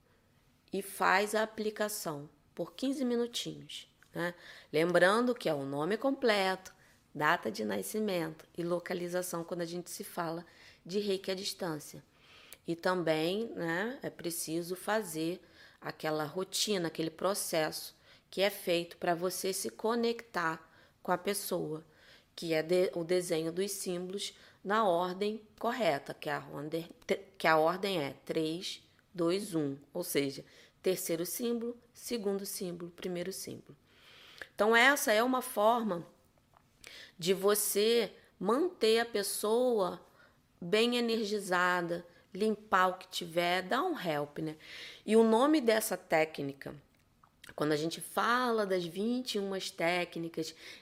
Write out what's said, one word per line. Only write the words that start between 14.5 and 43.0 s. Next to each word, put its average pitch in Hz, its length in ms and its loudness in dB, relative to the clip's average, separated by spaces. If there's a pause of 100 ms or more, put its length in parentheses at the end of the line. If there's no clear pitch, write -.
fazer 180 640 -2 (400)
aquela 156 440 -4
rotina, 185 640 -2
aquele 160 240 -4
processo - 840 -2 (360)
que 180 100 -2
é 196 80 4
feito 170 480 -2
pra 180 160 0
você 180 400 -2
se 220 160 -4
conectar 226 960 -2 (360)
com - 80 -2
a 180 80 2
pessoa, 165 640 -4 (500)
que 165 200 -2
é 156 80 4
de-, 180 320 4
o 170 80 -2
desenho 165 480 0
dos 190 200 -2
símbolos 185 640 -6 (300)
na 214 200 2
ordem 185 560 2 (200)
correta, 196 560 0
que - 120 -10
a 143 240 -4
ordem, 156 380 -6 (480)
que - 100 0
a 160 100 8
ordem 185 440 2
é 139 140 -4 (100)
três, 160 560 -4 (320)
dois, 175 400 -2
um, 143 240 0 (160)
ou 180 100 -6
seja, 143 400 -2 (380)
terceiro 175 420 0
símbolo, 233 540 -4 (160)
segundo 202 540 -4
símbolo, 175 440 -8
primeiro 180 400 -6
símbolo. - 460 -12 (800)
Então, 220 200 4
essa 262 380 6
é 214 80 6
uma 254 220 2
forma 214 600 2 (1160)
de 180 160 2
você 208 760 2 (280)
manter 226 600 2
a 233 60 2
pessoa 214 960 0 (560)
bem 220 380 2
energizada, 180 1080 0 (300)
limpar 202 540 2
o 185 100 0
que - 100 -18